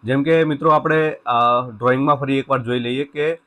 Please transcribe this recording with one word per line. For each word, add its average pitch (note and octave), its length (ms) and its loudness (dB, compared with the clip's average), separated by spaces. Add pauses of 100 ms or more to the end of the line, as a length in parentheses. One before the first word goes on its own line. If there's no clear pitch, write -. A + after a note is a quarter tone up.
જેમ C3 180 0
કે D#3+ 220 4
મિત્રો, D3+ 260 0
આપણે, D#3 460 0 (100)
અ, A#2+ 500 2
ડ્રોઈંગમાં C3 400 2
ફરી C3+ 220 -2
એકવાર C3 240 -2
જોઈ A#2+ 160 -2
લઈએ B2 260 -4
કે D3+ 300 -4 (120)